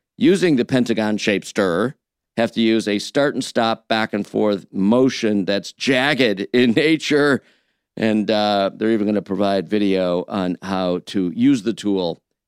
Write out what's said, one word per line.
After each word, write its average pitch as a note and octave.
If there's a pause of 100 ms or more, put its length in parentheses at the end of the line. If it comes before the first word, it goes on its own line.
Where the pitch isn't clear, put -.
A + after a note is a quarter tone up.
(180)
using E3
the A#2
pentagon-shaped G#2+
stir, G2+ (400)
have A2+
to A#2
use A2
a G#2
start C#3+
and B2
stop, A2+
back A2+
and G2+
forth G#2+
motion G#2+
that's G2+
jagged B2+ (120)
in B2
<laughs> G#2
nature. D3 (560)
And, G#2+
uh, G#2
they're A2
even G#2
gonna G#2
provide G2
video F#2+
on F#2
how F#2
to F2+
use B2
the A2
tool F#2 (260)